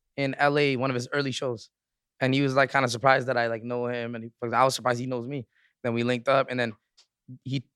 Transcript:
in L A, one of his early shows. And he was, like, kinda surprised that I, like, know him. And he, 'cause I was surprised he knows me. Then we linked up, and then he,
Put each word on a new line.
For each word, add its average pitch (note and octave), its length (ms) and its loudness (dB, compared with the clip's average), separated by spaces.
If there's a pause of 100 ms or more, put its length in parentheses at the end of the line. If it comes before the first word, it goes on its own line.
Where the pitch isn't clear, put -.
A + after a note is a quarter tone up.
(180)
in C3+ 180 -2
L C#3+ 220 2
A, C#3+ 200 4
one C3 120 0
of B2+ 60 -2
his A#2+ 160 -6
early C#3 200 -2
shows. B2 380 -6 (520)
And C3 120 2
he C#3 80 2
was, C3+ 140 0
like, C3 160 4
kinda C3+ 160 2
surprised B2+ 400 2
that B2+ 100 0
I, A#2 100 2
like, A#2 160 -6
know A#2+ 240 -4
him. A#2+ 280 -6
And A2+ 100 -10
he, A#2 60 -14 (100)
'cause A#2 120 -4
I A#2+ 100 6
was C3 120 4
surprised A#2+ 240 -2
he B2+ 60 -6
knows B2 220 -6
me. C#3 180 -8 (380)
Then A#2+ 100 -2
we A#2 100 0
linked A#2+ 260 -2
up, C3+ 200 4
and B2+ 100 -4
then A#2 140 -2 (720)
he, C3 200 -4 (120)